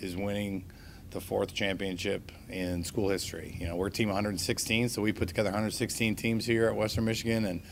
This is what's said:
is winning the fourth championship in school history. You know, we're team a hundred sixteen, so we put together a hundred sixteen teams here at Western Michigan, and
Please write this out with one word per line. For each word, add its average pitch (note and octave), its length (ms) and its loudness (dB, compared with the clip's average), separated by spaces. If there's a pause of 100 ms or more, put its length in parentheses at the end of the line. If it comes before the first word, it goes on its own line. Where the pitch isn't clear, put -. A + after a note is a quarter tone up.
is F2+ 160 -4
winning G2+ 480 -2 (460)
the F2+ 100 -6
fourth G2 340 0
championship F#2+ 760 -2 (180)
in F2+ 340 -2
school G2+ 240 0
history. - 520 -2
You F2 60 -2
know, E2+ 100 -2
we're F#2+ 140 2
team G#2+ 200 2
a F#2+ 40 2
hundred G2+ 260 0
sixteen, A#2 480 2
so A2+ 120 -2
we G#2+ 120 4
put G2 160 0
together G#2 220 2
a - 20 -2
hundred G#2+ 200 2
sixteen A2 420 0
teams A2+ 300 0
here A2+ 220 4
at G#2+ 100 4
Western G#2+ 280 2
Michigan, A2+ 420 2
and F2+ 260 -2